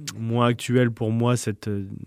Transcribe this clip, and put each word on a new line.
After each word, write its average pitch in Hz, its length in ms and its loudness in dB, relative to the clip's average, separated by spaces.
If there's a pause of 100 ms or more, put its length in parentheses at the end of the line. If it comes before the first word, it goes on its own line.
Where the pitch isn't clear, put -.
(180)
moins 117 300 2
actuelles 123 420 2
pour 113 220 -2
moi, 117 240 2
cette, 107 340 -4 (360)